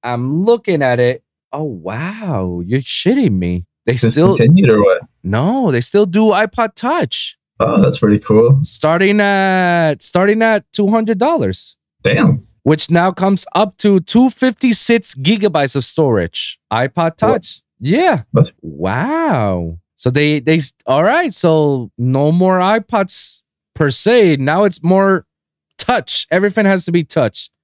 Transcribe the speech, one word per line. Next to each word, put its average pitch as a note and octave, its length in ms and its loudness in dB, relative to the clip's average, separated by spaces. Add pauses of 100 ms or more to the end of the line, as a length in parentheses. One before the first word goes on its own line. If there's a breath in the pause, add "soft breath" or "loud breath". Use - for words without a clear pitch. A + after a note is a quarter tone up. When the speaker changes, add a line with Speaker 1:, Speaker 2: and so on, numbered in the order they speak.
Speaker 1:
I'm B2 420 -4
looking G#3+ 380 0
at B2 180 2
it. B2 220 0 (300)
Oh, D3 100 -8
wow. A#2 1000 -8
You're A#2+ 160 -2
shitting G#3 580 -2
me. F2 280 -4 (200)
They A#2+ 100 0
still D3 380 2
Speaker 2:
Discontinued E3 340 4
or G#2+ 140 4
what? F#2+ 200 2 (220)
Speaker 1:
No, E3+ 480 0
they A#2+ 80 2
still G#3 240 0
do G3 280 0
iPod G#3+ 420 -2
Touch. - 640 -4 (200)
Speaker 2:
Oh, A2+ 220 0
that's G2 180 2
pretty G#2 200 2
cool. A#2 440 2
Speaker 1:
Starting F#3 560 0
at, F#3 840 0
starting G#3 400 0
at A3 320 0
two G3+ 140 0
hundred A3 300 0
dollars. A3+ 600 -2 (240)
Speaker 2:
Damn. - 440 0 (180)
Speaker 1:
Which D#3 260 0
now F3 220 2
comes F#3+ 420 -2
up G3+ 240 -2
to G3 220 4
two B3 280 2
fifty-six A#3 840 0
gigabytes D#3 600 0
of C3+ 120 -4
storage. A2+ 760 -4 (100)
iPod B2 260 -2
Speaker 2:
What? E3 220 -2
Speaker 1:
Touch. A3+ 440 -4 (180)
Yeah. G#3+ 520 0
Speaker 2:
What? - 280 2
Speaker 1:
Wow. G2+ 1160 -4 (180)
So - 140 -4
they, D3 300 0
they, D#3 180 0
s-, C#3+ 160 -6 (120)
all C3+ 160 2
right. C#4 300 0
So D3 640 0
no C3 340 0
more F#3 280 2
iPods G3+ 840 -2 (340)
per D3 160 0
se. G3+ 460 2
Now D3+ 280 0
it's F#3+ 180 -2
more F#3+ 420 2 (540)
touch. - 520 -4
Everything G3 360 0
has G3 180 0
to E3+ 80 -4
be E3+ 120 0
touch. - 460 -4 (140)